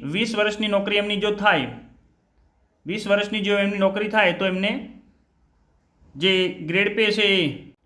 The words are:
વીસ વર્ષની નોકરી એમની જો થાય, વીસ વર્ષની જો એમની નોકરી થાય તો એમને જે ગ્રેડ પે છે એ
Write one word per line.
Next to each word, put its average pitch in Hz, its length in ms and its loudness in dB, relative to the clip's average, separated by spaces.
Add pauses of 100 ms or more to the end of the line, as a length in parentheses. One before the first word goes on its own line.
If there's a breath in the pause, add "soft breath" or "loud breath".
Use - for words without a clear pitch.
(140)
વીસ 226 240 -2
વર્ષની 208 380 0
નોકરી 202 260 0
એમની 208 240 -2
જો 208 60 2 (100)
થાય, 175 260 2 (1160)
વીસ 202 260 -6
વર્ષની 208 360 0
જો 202 180 2
એમની 202 200 0
નોકરી 208 300 0
થાય 185 240 4
તો 196 140 0
એમને 196 180 -2 (1400)
જે 180 180 2 (360)
ગ્રેડ 202 260 0
પે 214 220 2
છે 208 100 2 (140)
એ - 20 2 (420)